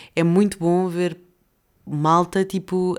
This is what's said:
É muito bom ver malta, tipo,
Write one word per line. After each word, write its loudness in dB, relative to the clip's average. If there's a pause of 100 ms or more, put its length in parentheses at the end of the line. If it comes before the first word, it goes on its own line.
(140)
É 0
muito 2
bom 0
ver -4 (680)
malta, 2
tipo, -4